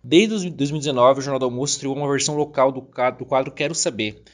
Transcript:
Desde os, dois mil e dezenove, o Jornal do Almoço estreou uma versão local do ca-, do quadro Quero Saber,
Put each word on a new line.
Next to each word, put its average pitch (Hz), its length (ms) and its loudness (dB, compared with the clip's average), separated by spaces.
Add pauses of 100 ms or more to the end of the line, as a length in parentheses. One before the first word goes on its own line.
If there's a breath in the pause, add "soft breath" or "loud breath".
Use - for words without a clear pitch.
Desde 208 240 6
os, 190 120 -4
dois 143 260 -4
mil 156 60 -4
e - 20 -4
dezenove, 139 400 4
o - 20 -6
Jornal 135 160 -4
do 127 60 0
Almoço 127 300 -2
estreou 135 200 -6
uma 143 160 -4
versão 143 240 0
local 143 380 2
do 131 100 -8
ca-, 127 300 -2
do 127 140 -12
quadro 143 260 0
Quero 156 240 -6
Saber, 107 460 -4 (120 soft breath)